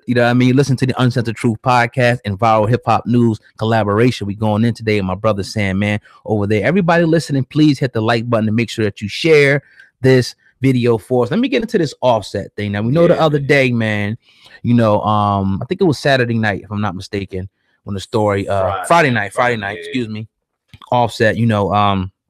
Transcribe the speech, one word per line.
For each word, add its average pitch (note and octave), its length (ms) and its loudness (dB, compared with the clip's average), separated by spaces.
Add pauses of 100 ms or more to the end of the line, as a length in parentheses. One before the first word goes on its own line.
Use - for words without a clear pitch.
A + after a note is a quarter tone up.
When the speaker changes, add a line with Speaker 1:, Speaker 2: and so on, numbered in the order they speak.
Speaker 1:
You A#2+ 80 0
know A#2+ 80 2
what A#2+ 80 4
I - 20 2
mean? B2 220 4
Listen C#3 220 2
to C3 100 -2
the B2 120 -4
Uncensored A#2+ 360 0
Truth A2+ 260 -2
podcast B2 640 2
and G2 140 -6
Viral A2 280 2
Hip A#2+ 200 0
Hop G#2+ 180 0
News A#2 340 2 (180)
collaboration. A2 680 0
We G2+ 80 -6
going G#2+ 320 0
in A#2 80 0
today A2 260 -2
with G2 60 -4
my F#2 80 -2
brother G2+ 300 -2
Sandman G#2 560 -2 (260)
over G#2 220 -2
there. G#2 180 0
Everybody E3+ 400 2
listening, D3+ 380 0
please D3 340 2
hit C3+ 160 -4
the A2+ 80 -2
like A#2 260 0
button A2+ 200 0
and G#2+ 80 0
make A#2 160 -2
sure A2 140 -2
that G2+ 140 -6
you G#2 80 -8
share C#3+ 540 2 (400)
this B2+ 320 4 (260)
video A#2+ 380 2
for B2 260 -2
us. A2+ 60 -4
Let E3+ 100 -2
me B3+ 100 -2
get B3 120 -2
into A3+ 160 -6
this D#3+ 240 -2
Offset A2 540 -2
thing. G#2 160 -4
Now, G#2 100 -4
we A2+ 100 -2
know E3+ 160 2
the E3+ 60 4
Speaker 2:
Yeah. C#3+ 100 0
Speaker 1:
other D3+ 140 0
day, C#3 340 2
man, A2 460 -2 (460)
you A#2 100 2
know, A2 280 4
um, G2+ 600 0
I B2 40 -8
think F#3 160 -4
it - 20 2
was D#3+ 160 0
Saturday B2 400 0
night, G#2+ 240 -2
if - 80 -14
I'm G#2 100 -6
not G2 140 -4
mistaken, F#2+ 520 -8 (360)
when G2+ 100 -10
the G2 60 -6
story, G2+ 480 -2
uh, G2 140 -2
Speaker 2:
Friday. F#2+ 260 -4
Speaker 1:
Friday E3+ 240 4
night, G#2 220 -4
Friday B2 220 0
Speaker 2:
Friday, - 20 -8
Speaker 1:
night, G2+ 200 -6
Speaker 2:
yeah. G#2 60 -14
Speaker 1:
excuse A#2+ 260 -6
me, A2 180 -10 (640)
Offset, A2+ 460 0
you A2+ 80 0
know, G#2 260 0
um, G2 400 0 (180)